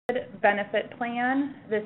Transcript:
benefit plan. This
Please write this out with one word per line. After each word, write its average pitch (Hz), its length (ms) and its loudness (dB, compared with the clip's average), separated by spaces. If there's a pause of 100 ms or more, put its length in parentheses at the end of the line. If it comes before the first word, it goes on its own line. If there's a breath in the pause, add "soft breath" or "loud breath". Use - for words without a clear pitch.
(400)
benefit 208 560 2
plan. 247 580 0 (140)
This 214 180 0